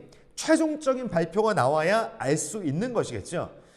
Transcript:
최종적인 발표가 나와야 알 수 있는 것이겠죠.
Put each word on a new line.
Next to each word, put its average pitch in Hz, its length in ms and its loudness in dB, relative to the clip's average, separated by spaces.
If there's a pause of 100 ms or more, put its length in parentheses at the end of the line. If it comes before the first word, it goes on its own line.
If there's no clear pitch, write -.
(340)
최종적인 294 760 2
발표가 175 460 0
나와야 156 640 2
알 135 180 0
수 202 260 -6
있는 180 300 -2
것이겠죠. 123 580 -4 (260)